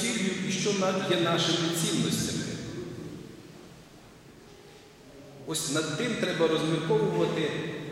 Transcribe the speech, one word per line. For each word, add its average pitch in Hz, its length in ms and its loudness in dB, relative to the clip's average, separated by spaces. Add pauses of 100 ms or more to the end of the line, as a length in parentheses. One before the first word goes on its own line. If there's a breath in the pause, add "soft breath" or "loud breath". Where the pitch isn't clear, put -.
ціллю 226 280 2 (200)
і - 20 2
що - 220 2
на-, 190 360 2
є 175 120 4
нашими 165 480 2 (120)
цінностями. - 600 0 (3000)
Ось 156 240 -2
над 151 260 0
тим 226 180 0
треба 165 320 2
розмірковувати 160 1040 2 (400)